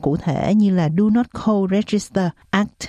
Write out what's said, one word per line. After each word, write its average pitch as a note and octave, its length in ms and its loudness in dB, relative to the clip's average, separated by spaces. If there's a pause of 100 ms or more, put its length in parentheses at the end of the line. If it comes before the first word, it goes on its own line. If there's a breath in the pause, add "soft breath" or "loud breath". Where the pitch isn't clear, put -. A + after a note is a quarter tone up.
cụ D3 160 0
thể E3+ 380 0
như G3+ 200 4
là E3 220 2
Do G#3+ 120 2
Not A#3+ 180 2 (180)
Call G3+ 260 2
Register G3 580 -2 (200 soft breath)
Act - 400 -2